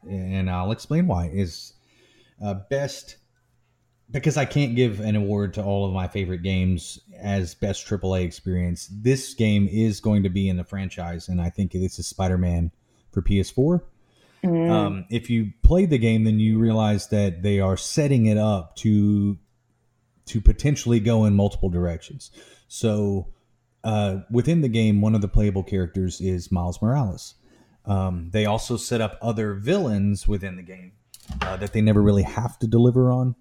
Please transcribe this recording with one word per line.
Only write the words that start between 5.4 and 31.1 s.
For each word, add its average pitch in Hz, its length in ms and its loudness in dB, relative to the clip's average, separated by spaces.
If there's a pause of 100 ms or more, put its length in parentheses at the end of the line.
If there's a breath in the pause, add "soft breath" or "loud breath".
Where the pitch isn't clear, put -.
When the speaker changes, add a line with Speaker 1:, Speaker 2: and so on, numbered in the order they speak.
Speaker 1:
to 104 100 -6
all 101 220 0
of 92 80 -4
my 92 160 -4
favorite 90 340 -6
games 92 560 -2 (180)
as 98 380 -4
best - 320 -6
triple 95 260 -2
A 92 100 0
experience. 87 680 -4
This 123 440 -2
game 104 360 2
is 110 300 0
going 104 220 2
to 98 60 0
be 95 200 0
in 90 80 -2
the 87 80 -6
franchise, 87 640 -10
and 90 100 -2
I 87 100 -2
think 95 220 -4
this 92 260 -4
is 90 100 -10
Spider-Man 90 640 0 (400)
for 98 100 -2
P 98 180 2
S 92 100 -2
four. 165 360 0 (580 soft breath)
Speaker 2:
Mm. 170 260 2
Speaker 1:
Um, 101 400 0
if 113 200 -4
you 113 220 0 (120)
played 180 280 6
the 139 60 2
game, 113 280 4
then 107 140 2
you 110 200 2
realize 110 480 2
that 98 340 0
they 101 200 0
are 95 160 0
setting 139 480 2
it 107 120 4
up 104 400 -2
to, 104 600 2 (880)
to 110 160 -6
potentially 120 580 4
go 110 240 2
in 104 120 4
multiple 101 340 0
directions. 87 640 -6 (360 loud breath)
So, 104 600 -2 (560)
uh, 104 360 -2 (100)
within 143 320 2
the 139 80 0
game, 110 320 4
one 110 140 4
of 104 60 2
the 101 60 -2
playable 98 360 2
characters 92 560 -4
is 92 320 -4
Miles 87 300 -4
Morales. 113 540 -2 (500 soft breath)
Um, 92 460 -2
they 107 140 0
also 113 300 -2
set 117 240 -4
up 110 220 -4
other 110 320 -2
villains 104 720 0
within 95 300 -4
the 92 40 -18
game, 90 300 -20 (500)